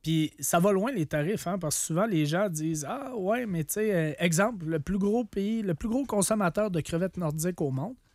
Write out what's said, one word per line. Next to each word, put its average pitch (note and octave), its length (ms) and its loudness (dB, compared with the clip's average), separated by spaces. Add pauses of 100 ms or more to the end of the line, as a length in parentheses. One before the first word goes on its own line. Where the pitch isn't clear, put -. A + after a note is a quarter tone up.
Puis D#3 360 0
ça E3+ 200 2
va G3+ 140 6
loin, G#3 200 2
les E3 140 0
tarifs, D#3+ 400 -2
hein, F#3+ 120 -2
parce D#3+ 200 -2
que - 80 -4
souvent, E3 180 2
les D#3+ 220 2
gens F#3 240 0
disent, « D#3 380 -4
Ah C4 280 -8
ouais, A3 300 0
mais E3 180 -2
tu - 100 -6
sais, G#3+ 200 2
euh, D#3 240 2
exemple, F3+ 480 2
le D#3+ 120 0
plus F#3+ 200 -2
gros G#3 260 2
pays, G#3 380 -2
le F#3 100 0
plus G#3+ 160 -2
gros B3+ 160 0
consommateur G#3 640 2
de E3 120 0
crevettes F3 340 -2
nordiques E3+ 460 -2
au C#3 80 0
monde, D3+ 240 -4 (200)